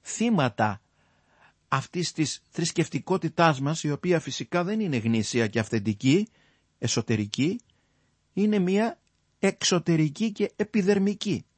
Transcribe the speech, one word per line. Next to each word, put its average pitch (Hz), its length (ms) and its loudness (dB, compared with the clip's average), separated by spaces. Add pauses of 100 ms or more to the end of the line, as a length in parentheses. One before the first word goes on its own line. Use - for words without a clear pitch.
θύματα 135 800 0 (840)
αυτής 156 440 -4
της - 380 -4
θρησκευτικότητάς 165 1080 0
μας, 143 220 -2
η 147 80 -2
οποία 165 300 0
φυσικά 165 440 -4
δεν 214 160 -4
είναι 170 160 -2
γνήσια 113 500 2
και 107 120 -2
αυθεντική, 113 720 2 (500)
εσωτερική, 117 840 -2 (720)
είναι 208 260 2
μια 196 400 0 (400)
εξωτερική 175 920 0
και 202 240 -2
επιδερμική 202 880 0 (140)